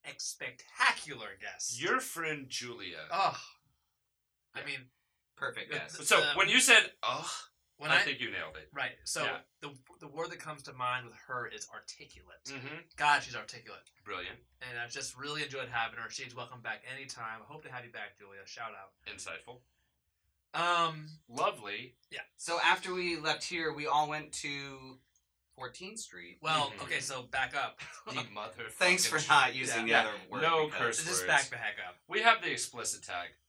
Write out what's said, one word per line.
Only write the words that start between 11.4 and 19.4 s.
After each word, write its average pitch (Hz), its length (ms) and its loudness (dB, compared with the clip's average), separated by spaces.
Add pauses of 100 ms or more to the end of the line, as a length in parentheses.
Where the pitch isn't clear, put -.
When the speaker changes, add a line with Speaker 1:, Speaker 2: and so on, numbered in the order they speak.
Speaker 1:
is 107 220 -12
articulate. - 760 -18
Speaker 2:
Mm-hmm. 139 320 -10 (200)
Speaker 1:
God, 147 280 4
she's 120 100 -10
articulate. 107 480 -12 (220)
Speaker 2:
Brilliant. 95 340 -6 (300)
Speaker 1:
And 120 100 -8
I 120 100 -6
just 123 280 -8
really 147 280 -6
enjoyed 131 260 -6
having 117 300 0
her. 110 100 -8
She's 123 240 -10
welcome 123 260 -10
back 110 220 -8 (100)
anytime. 120 480 -10
I 107 100 -20
hope 156 120 -14
to 131 100 -16
have 123 120 -10
you 117 80 -18
back, 104 260 -12
Julia. 98 260 -18
Shout 113 280 -10
out. 98 200 -18 (140)
Speaker 2:
Insightful. 101 540 -10 (920)